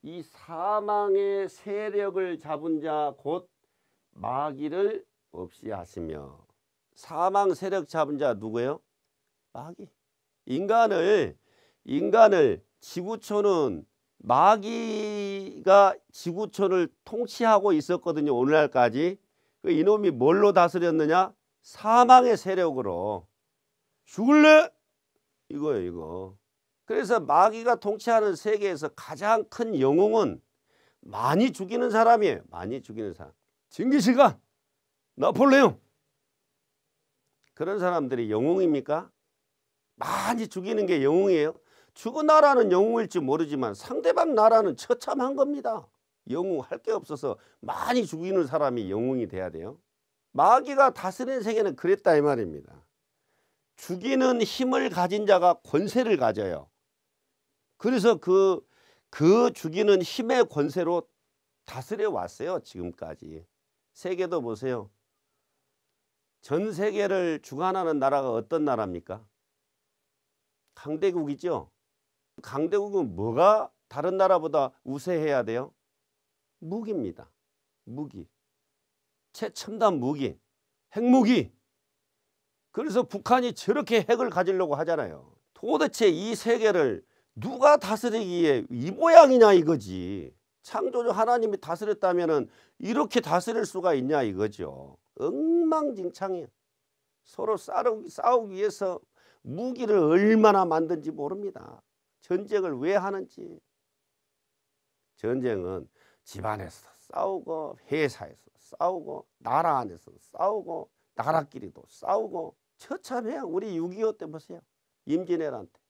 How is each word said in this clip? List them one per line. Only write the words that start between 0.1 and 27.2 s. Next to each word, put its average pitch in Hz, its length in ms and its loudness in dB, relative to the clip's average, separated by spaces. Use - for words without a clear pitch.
사망의 202 1300 -4
세력을 196 880 -6
잡은 151 420 -6
자 151 360 -4
곧 175 320 -8
마귀를 147 920 -4
없이 87 400 -14
하시며. 78 760 -12
사망 190 600 -2
세력 185 340 -6
잡은 147 300 -4
자 135 160 0
누구예요? 113 460 -6
마귀. 151 340 -18
인간을, 190 920 2
인간을 185 760 4
지구촌은 185 1040 -2
마귀가 202 1800 2
지구촌을 185 800 -2
통치하고 220 680 2
있었거든요. 151 640 0
오늘날까지. 139 840 2
그 170 100 -2
이놈이 190 400 2
뭘로 170 420 4
다스렸느냐? 170 800 2
사망의 240 760 6
세력으로. 107 880 -4
죽을래? 294 640 6
이거예요, 143 320 -4
이거. 87 560 -10
그래서 220 340 -2
마귀가 214 560 2